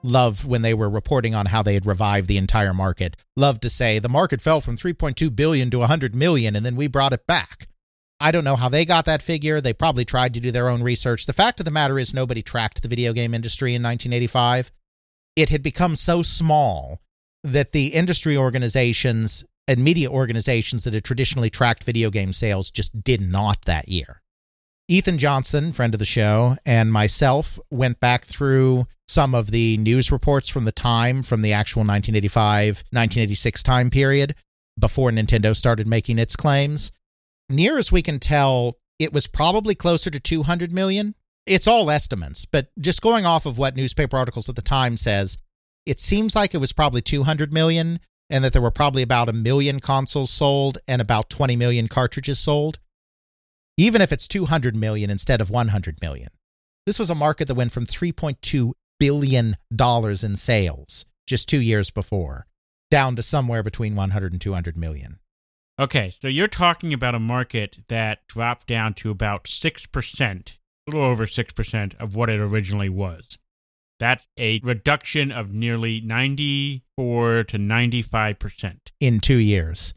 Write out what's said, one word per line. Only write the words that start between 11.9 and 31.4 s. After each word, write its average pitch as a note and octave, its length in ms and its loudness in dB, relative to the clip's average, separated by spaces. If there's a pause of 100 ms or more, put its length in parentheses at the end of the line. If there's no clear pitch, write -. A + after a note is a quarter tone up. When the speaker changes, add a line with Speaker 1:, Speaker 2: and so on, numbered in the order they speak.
Speaker 1:
is B2+ 160 -4
nobody B2 280 -4
tracked - 400 -6
the - 60 -4
video A#2+ 240 0
game A#2 220 -2
industry A#2 400 -4
in A#2+ 80 -2
nineteen A#2+ 320 -4
eighty-five. B2 580 0 (640)
It D#3 140 4
had D3 140 0
become E3 320 0
so E3+ 260 0
small A#2+ 800 0 (420)
that C#3 280 0
the C#3 160 0
industry D#3+ 500 0
organizations A#2+ 1040 0 (240)
and B2+ 160 6
media D#3 260 4
organizations A#2 720 -2
that G#2+ 100 -4
had G#2+ 100 -2
traditionally B2 460 0
tracked A#2 340 0
video A2+ 260 0
game G2 240 -2
sales G2 360 -2
just - 340 -6
did A#2 180 2
not G2 440 0
that D#2+ 240 -2
year. D#2 320 -6 (680)
Ethan F3+ 280 4
Johnson, C#3+ 540 0
friend A#2 240 -2
of G#2 40 -4
the G#2 60 -2
show, A2+ 600 2
and A2+ 260 4
myself B2+ 680 2 (140)
went B2+ 300 -2
back B2 240 0
through C3 600 2 (220)
some C#3 260 2
of A2 180 0
the A2+ 260 2
news A#2 340 2
reports C#3 380 0
from B2 160 -4
the A2 80 -2
time, B2 500 0
from A2+ 180 0